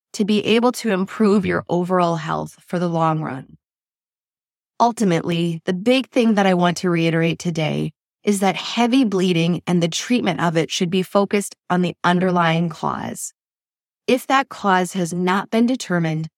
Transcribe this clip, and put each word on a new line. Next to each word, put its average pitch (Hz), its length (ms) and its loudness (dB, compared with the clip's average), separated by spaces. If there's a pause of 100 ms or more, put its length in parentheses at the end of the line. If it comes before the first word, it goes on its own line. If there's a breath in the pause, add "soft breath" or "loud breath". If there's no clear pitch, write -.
(140)
to 220 100 -2
be 208 220 0
able 233 260 2
to 233 180 -4
improve 196 540 2
your 180 240 -2
overall 175 480 0
health 156 400 -8 (100)
for 180 120 -4
the 175 100 -2
long 165 320 0
run. 135 380 -12 (1200)
Ultimately, 170 840 0
the 190 80 -2
big 240 340 0
thing 226 280 2
that 196 100 4
I 190 80 4
want 175 240 2
to 185 100 -2
reiterate 165 500 0
today 156 540 -4 (320)
is 202 160 0
that 190 160 2
heavy 240 480 2
bleeding 180 600 2
and 175 160 2
the 170 60 2
treatment 190 520 -2
of 165 160 0
it 160 140 0
should 180 200 -2
be 185 120 0
focused 202 540 -2 (140)
on 180 120 2
the 175 120 -2 (100)
underlying 175 640 2
cause. - 640 -8 (760)
If 247 200 2
that 277 220 0
cause 185 440 0
has 175 220 -4
not 180 360 0
been 233 160 2
determined, 165 720 -2